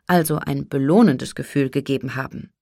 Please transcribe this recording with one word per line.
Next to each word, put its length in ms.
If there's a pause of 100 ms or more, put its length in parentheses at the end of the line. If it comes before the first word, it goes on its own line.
also 300
ein 320
belohnendes 640
Gefühl 360
gegeben 440
haben. 360 (120)